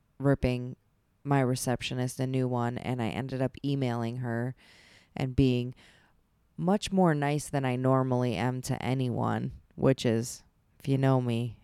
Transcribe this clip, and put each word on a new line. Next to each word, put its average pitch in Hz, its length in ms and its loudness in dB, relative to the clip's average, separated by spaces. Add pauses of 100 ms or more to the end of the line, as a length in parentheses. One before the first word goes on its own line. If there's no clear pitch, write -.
(200)
ripping 127 560 0 (480)
my 139 180 2
receptionist 127 800 -2
a 131 80 -2
new 131 200 0
one. 120 300 -2
And 123 240 -4
I 110 80 -2
ended 127 320 -6
up 127 220 -2
emailing 123 540 -2
her 123 380 -4 (600)
and 131 200 -4
being 123 400 2 (800)
much 190 340 0
more 185 240 6
nice 147 340 -2
than 135 160 -2
I 123 100 0
normally 127 600 2
am 127 280 -2
to - 200 -4
anyone, 120 680 -2 (240)
which 135 300 2
is, 113 380 -2 (360)
if - 80 -8
you 135 100 2
know 135 240 4
me, 120 420 -4